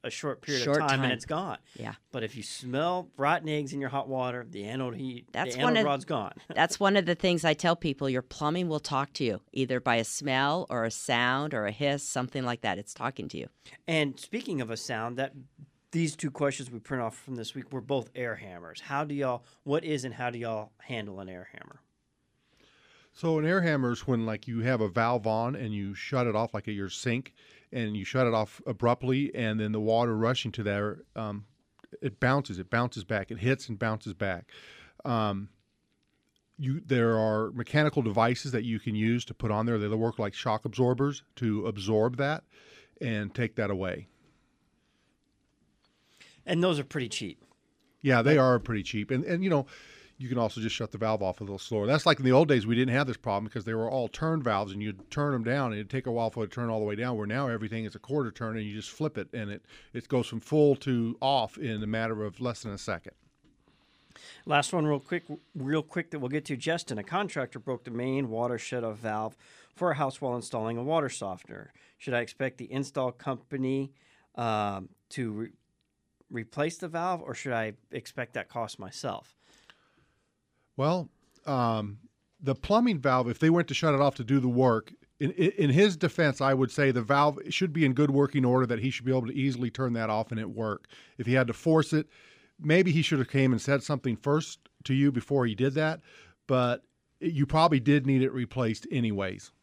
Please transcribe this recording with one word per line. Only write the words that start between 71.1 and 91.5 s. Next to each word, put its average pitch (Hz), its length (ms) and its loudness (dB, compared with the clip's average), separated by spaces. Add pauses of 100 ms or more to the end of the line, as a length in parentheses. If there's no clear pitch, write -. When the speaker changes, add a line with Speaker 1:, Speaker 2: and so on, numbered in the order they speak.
Speaker 1:
Should - 160 -4
I 120 60 2
expect 127 380 -6
the 123 120 -14
install 135 400 -2
company, 135 840 -4 (440)
um, 104 540 -2 (200)
to 120 220 -4
re-, 110 160 -6 (800)
replace 139 480 -4
the 180 100 -10
valve, 170 340 -2
or 131 120 -10
should - 200 -6
I 110 180 -2 (180)
expect - 440 -10
that 107 140 -6
cost 117 300 -8
myself? - 560 -10 (1400)
Speaker 3:
Well, 156 340 0 (360)
um, 113 520 0 (420)
the 135 140 0
plumbing 220 440 2
valve, 127 300 2
if 117 100 -4
they 160 120 6
went 170 180 4
to 208 60 -4
shut 160 200 2
it 135 60 2
off 139 160 4
to 120 80 -6
do 135 160 4
the 127 80 2
work, 120 440 4 (280)
in, 147 120 2
in, 180 260 4
in 151 120 4
his 180 260 6
defense, 151 440 2
I 135 140 4
would 131 160 2
say 139 200 4
the 123 120 0
valve 139 360 4 (120)
should 185 220 0
be 156 120 4
in 131 80 6
good 143 180 4
working 139 340 4
order, 127 220 4
that 113 140 -2
he 123 100 0
should 120 140 -8
be 127 100 2
able 123 120 0
to 123 80 -6
easily 127 360 0
turn 127 220 -2
that 113 180 0
off 110 220 0
and 107 80 -4
it 107 100 -6
work. 107 380 -4 (300)
If 113 80 -4
he 120 80 4
had 131 140 6
to 120 40 -4